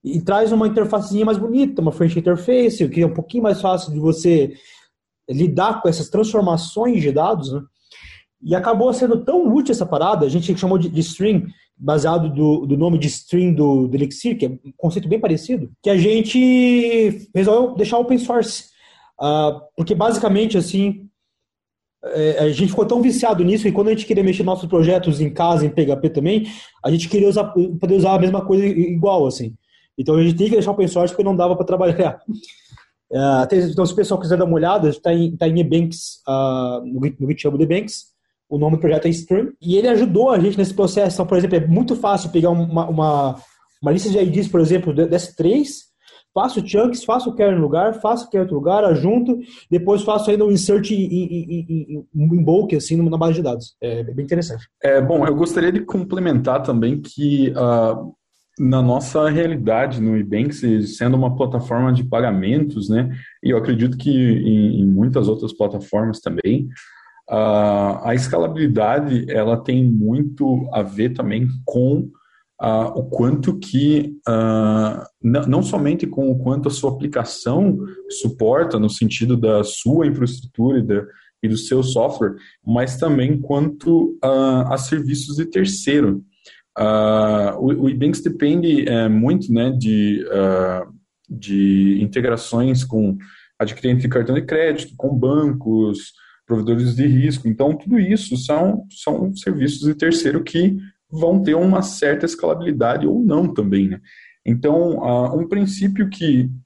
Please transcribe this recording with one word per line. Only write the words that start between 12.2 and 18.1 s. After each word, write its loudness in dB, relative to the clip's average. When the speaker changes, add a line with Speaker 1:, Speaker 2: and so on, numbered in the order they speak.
Speaker 1:
do, 2
do 0
nome 2
de -2
stream 0
do, 2
do -2
Elixir, -2
que -2
é -2
um -10
conceito -2
bem 2
parecido, -2
que -2
a 4
gente 2
resolveu 2
deixar 0
open 2